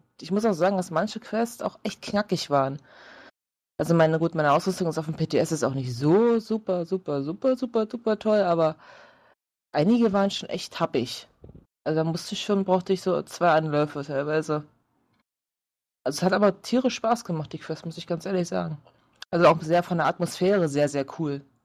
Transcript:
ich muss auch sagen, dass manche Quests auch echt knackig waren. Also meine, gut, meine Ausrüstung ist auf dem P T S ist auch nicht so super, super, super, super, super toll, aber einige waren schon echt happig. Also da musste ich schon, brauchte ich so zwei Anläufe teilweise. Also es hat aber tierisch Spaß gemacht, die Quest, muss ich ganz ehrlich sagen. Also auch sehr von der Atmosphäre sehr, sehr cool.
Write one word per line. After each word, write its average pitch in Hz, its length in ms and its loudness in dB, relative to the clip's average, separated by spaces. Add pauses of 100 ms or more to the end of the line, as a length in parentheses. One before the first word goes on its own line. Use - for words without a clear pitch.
(200)
ich 156 120 -6
muss 208 120 0
auch 220 80 4
sagen, 180 240 2
dass 180 140 -4
manche 190 300 -2
Quests 233 420 -4
auch - 200 -4
echt - 200 -8
knackig 202 480 -4
waren. 139 320 0 (960)
Also 165 160 2
meine, 160 240 4
gut, 165 160 0
meine 151 180 2
Ausrüstung 175 360 0
ist 160 100 -4
auf 156 80 -6
dem 160 80 -6
P 160 120 -2
T 143 120 0
S 160 140 2
ist 139 120 -2
auch 135 100 0
nicht 127 220 -6
so 214 440 4
super, 202 440 -4
super, 165 380 -4
super, 208 340 -2
super, 233 320 -2
super 220 300 -4
toll, 214 220 2
aber 165 360 2 (960)
einige 214 400 4
waren 196 180 2
schon - 200 -10
echt - 280 -8
happig. 135 480 -2 (580)
Also 156 160 0
da 160 40 0
musste 165 300 -6
ich - 80 -8
schon, 196 220 0
brauchte 185 280 0
ich 185 80 0
so 170 220 0
zwei - 280 0
Anläufe 151 540 0
teilweise. 151 600 -2 (1400)
Also 143 120 -4
es - 40 -2
hat 175 120 2
aber 202 260 4
tierisch 254 360 0
Spaß 233 280 -2
gemacht, 156 300 -6
die 156 40 -10
Quest, - 280 -10
muss 165 100 -10
ich 165 100 -14
ganz 170 200 -6
ehrlich 185 200 0
sagen. 165 300 -4 (540)
Also 175 160 6
auch 160 160 6
sehr 170 200 2
von 175 140 -4
der 156 100 2
Atmosphäre 175 640 0
sehr, 143 220 2
sehr 139 160 -2 (120)
cool. 143 220 -4 (240)